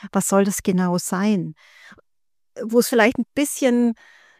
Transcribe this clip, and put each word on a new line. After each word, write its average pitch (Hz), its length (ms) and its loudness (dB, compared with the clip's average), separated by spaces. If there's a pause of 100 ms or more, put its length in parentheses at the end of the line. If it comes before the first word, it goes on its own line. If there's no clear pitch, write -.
(120)
was 196 160 -2
soll 196 160 4
das 202 180 -4
genau 180 360 0
sein? 185 560 -2 (1080)
Wo 226 180 2
es - 80 2
vielleicht 233 280 2
ein 240 180 -4
bisschen 240 600 0 (460)